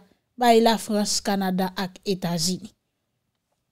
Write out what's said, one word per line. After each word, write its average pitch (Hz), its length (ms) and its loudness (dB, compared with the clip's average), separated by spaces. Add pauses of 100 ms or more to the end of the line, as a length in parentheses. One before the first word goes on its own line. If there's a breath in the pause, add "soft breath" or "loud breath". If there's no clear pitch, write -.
(380)
bay 233 240 6
la 226 160 4
France, 208 420 -2
Canada 190 560 -2
ak 185 300 -8
États-Unis. 175 680 -4 (1000)